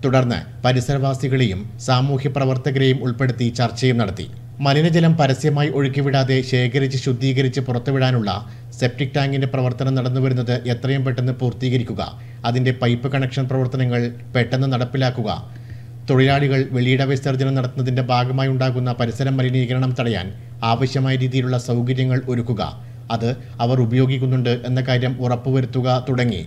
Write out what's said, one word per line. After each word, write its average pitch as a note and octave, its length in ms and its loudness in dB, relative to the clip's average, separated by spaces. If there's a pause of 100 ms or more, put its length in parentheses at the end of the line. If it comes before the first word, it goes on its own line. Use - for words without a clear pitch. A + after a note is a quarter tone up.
തുടർന്ന് B2+ 340 2 (260)
പരിസരവാസികളെയും B2+ 960 0 (240)
സാമൂഹ്യ C3+ 440 0
പ്രവർത്തകരെയും C3 760 2
ഉൾപ്പെടുത്തി B2 420 0 (120)
ചർച്ചയും A#2+ 420 2
നടത്തി. G2+ 260 -4 (380)
മലിനജലം E3 520 6
പരസ്യമായി C#3+ 520 2
ഒഴുക്കിവിടാതെ C3+ 720 2 (100)
ശേഖരിച്ച് C3 540 2
ശുദ്ധീകരിച്ച് C3 560 0
പുറത്തുവിടാനുള്ള B2+ 720 0 (480)
septic B2+ 360 -2
ടാങ്കിന്റെ C#3 320 0
പ്രവർത്തനം C3 480 0
നടന്നുവരുന്നത് B2+ 580 0 (160)
എത്രയും B2+ 360 0
പെട്ടെന്ന് B2+ 360 0
പൂർത്തീകരിക്കുക, A#2+ 600 -2 (440)
അതിന്റെ B2 260 2
pipe A#2+ 420 0
connection C3+ 340 -2
പ്രവർത്തനങ്ങൾ B2+ 540 0 (340)
പെട്ടെന്ന് B2+ 380 2
നടപ്പിലാക്കുക, B2 560 0 (800)
തൊഴിലാളികൾ C3+ 500 4 (120)
വെളിയിട B2+ 320 2
വിസർജനം C3+ 520 0
നടത്തുന്നതിന്റെ B2+ 460 0
ഭാഗമായി B2+ 480 2
ഉണ്ടാകുന്ന B2+ 500 0
പരിസര A#2+ 300 0
മലിനീകരണം B2+ 680 0
തടയാൻ G#2+ 280 0 (360)
ആവശ്യമായ C3 520 2
രീതിയിലുള്ള B2+ 420 0 (120)
സൗകര്യങ്ങൾ B2+ 600 0
ഒരുക്കുക, A#2+ 320 -2 (500)
അത് A#2 180 0 (300)
അവർ B2 220 2
ഉപയോഗിക്കുന്നുണ്ട് B2+ 720 2 (120)
എന്ന B2+ 160 0
കാര്യം B2+ 340 0 (100)
ഉറപ്പുവരുത്തുക B2+ 840 0
തുടങ്ങി B2 380 0